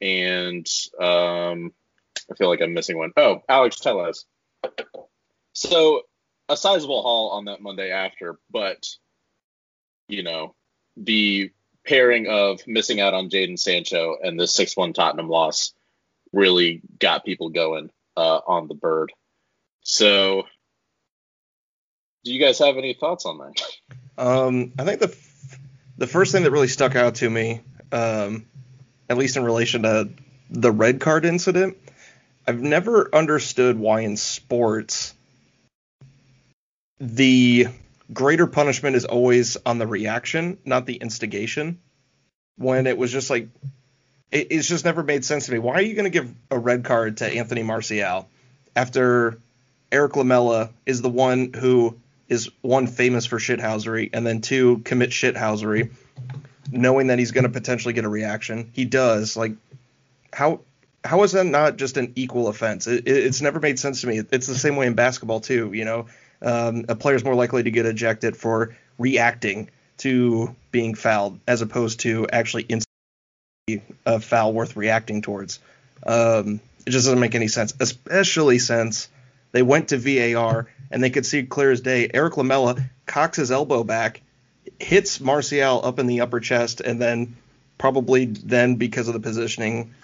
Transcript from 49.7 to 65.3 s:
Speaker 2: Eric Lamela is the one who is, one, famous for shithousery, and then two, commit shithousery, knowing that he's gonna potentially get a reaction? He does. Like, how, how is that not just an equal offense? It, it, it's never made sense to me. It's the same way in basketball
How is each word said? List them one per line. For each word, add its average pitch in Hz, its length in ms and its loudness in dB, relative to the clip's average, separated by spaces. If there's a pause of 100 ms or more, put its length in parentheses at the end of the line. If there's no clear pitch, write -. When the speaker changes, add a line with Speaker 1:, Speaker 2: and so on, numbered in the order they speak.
Speaker 2:
Eric 139 260 2
Lamela 120 540 2 (140)
is 127 160 -2
the 127 80 0
one 127 440 0
who 120 440 2 (300)
is, 117 220 -2 (120)
one, 131 240 2
famous 123 400 0
for 117 140 -4
shithousery, 110 720 -4
and 113 140 -4
then 113 140 -2
two, 123 380 4
commit 123 300 0
shithousery, 110 800 -2 (800)
knowing 127 360 0
that 123 100 0
he's 117 140 -2
gonna 123 180 0
potentially 117 440 -6
get 113 120 -4
a 107 40 -6
reaction? 110 640 -8
He 127 120 -4
does. 113 520 0
Like, 110 160 -4 (800)
how, 151 260 0 (440)
how 175 200 4
is 185 80 4
that 185 140 2
not 143 320 2
just 131 200 -4
an 123 180 -4
equal 123 320 -2
offense? 107 400 -4
It, 120 200 0
it, 135 100 6
it's 131 240 0
never 147 180 0
made 143 200 0
sense 139 220 -6
to 123 60 -6
me. 110 140 -2 (100)
It's 127 160 0
the 131 80 -6
same 143 200 0
way 135 100 2
in 120 100 0
basketball 120 440 0